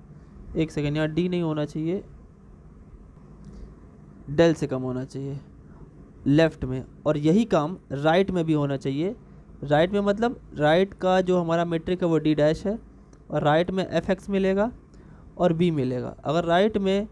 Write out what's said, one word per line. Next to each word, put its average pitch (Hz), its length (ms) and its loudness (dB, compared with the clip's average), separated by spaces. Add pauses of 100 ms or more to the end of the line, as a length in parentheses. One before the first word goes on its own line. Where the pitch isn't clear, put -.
(560)
एक 160 160 0
सेकेंड, 147 260 -2
यहाँ 156 100 0
D 170 220 -2
नहीं 175 120 -2
होना 156 240 -2
चाहिए, 160 380 -4 (2250)
del 165 240 6
से 143 120 -4
कम 131 140 -4
होना 127 240 -6
चाहिए 139 340 -10 (880)
लेफ्ट 156 380 2
में, 131 180 -6 (220)
और 151 140 2
यही 175 260 2
काम 175 320 0 (160)
राइट 165 380 2
में 175 140 0
भी 160 80 0
होना 143 240 0
चाहिए। 147 380 -4 (480)
राइट 151 280 2
में 202 100 0
मतलब 208 380 0 (160)
राइट 165 400 2
का 185 260 2
जो 180 180 2
हमारा 170 260 0
मेट्रिक 170 380 -4
है 170 60 2
वो 160 100 2
D 151 160 2
डैश 151 320 2
है, 220 100 -4 (540)
और 151 120 -2
राइट 160 280 2
में 185 140 -2
एफ - 240 -4
एक्स 190 200 -2
मिलेगा 196 420 0 (680)
और 175 160 2
B 170 180 2
मिलेगा। 127 440 -4 (100)
अगर 165 200 0
राइट 196 320 2
में 196 340 0